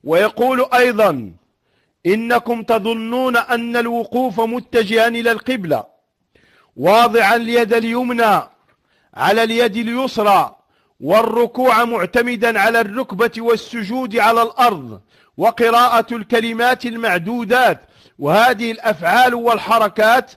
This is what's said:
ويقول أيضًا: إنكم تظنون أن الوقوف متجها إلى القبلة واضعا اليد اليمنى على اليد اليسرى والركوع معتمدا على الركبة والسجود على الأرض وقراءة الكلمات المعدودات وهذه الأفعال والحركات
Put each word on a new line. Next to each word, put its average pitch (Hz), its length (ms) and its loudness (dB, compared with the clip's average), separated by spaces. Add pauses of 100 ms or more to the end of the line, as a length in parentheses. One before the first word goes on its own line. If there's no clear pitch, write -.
ويقول 220 680 0
أيضًا: 208 600 0 (720)
إنكم 233 580 -2
تظنون 226 720 -2
أن 233 400 -2
الوقوف 233 640 -4
متجها 226 680 0
إلى 233 240 0
القبلة 190 540 -4 (920)
واضعا 214 600 4
اليد 233 380 0
اليمنى 233 680 0 (720)
على 202 300 0
اليد 226 340 0
اليسرى 220 760 0 (440)
والركوع 226 840 2
معتمدا 233 760 -2
على 233 220 2
الركبة 220 560 -2
والسجود 233 800 -4
على 226 240 2
الأرض 190 600 -2 (360)
وقراءة 233 760 2
الكلمات 233 720 -2
المعدودات 226 960 -2 (380)
وهذه 220 520 2
الأفعال 226 640 0
والحركات 226 1000 0